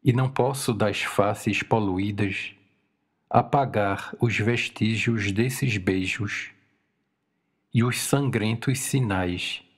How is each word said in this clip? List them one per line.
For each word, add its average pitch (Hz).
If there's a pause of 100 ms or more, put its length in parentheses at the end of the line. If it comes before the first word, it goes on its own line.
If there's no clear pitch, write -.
E 127
não 131
posso 131
das 101
faces 101
poluídas 101 (760)
apagar 113
os 113
vestígios 110
desses 117
beijos 95 (1300)
e 117
os 120
sangrentos 120
sinais 92 (160)